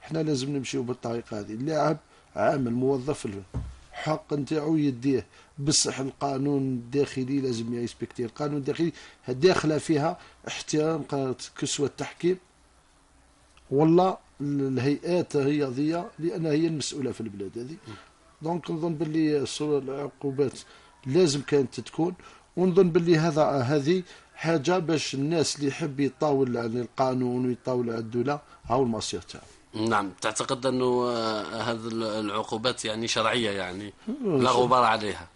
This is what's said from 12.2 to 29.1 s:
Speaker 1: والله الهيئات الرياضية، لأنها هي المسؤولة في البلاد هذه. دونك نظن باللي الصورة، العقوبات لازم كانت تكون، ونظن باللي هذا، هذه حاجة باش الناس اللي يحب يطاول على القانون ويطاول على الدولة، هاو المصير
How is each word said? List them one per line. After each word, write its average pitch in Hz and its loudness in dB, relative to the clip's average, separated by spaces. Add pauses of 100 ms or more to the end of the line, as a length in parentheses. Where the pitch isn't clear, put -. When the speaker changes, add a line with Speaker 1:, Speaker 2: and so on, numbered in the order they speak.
Speaker 1:
والله 165 6 (240)
الهيئات 143 0
الرياضية، 147 0 (140)
لأنها 160 -2
هي 160 2
المسؤولة 143 -2
في - -8
البلاد 101 -8
هذه. 127 -10 (680)
دونك 160 -4
نظن 165 -2
باللي 156 2
الصورة، 147 0
العقوبات 135 -4 (460)
لازم 143 4
كانت 139 0
تكون، 165 -4 (440)
ونظن 180 6
باللي 170 4
هذا، 156 4
هذه 139 2 (320)
حاجة 165 2
باش 147 0
الناس 143 0
اللي 143 -2
يحب 139 -4
يطاول 135 2
على 117 -2
القانون 127 0
ويطاول 123 -2
على 113 -4
الدولة، 120 -2 (260)
هاو 127 2
المصير 107 -2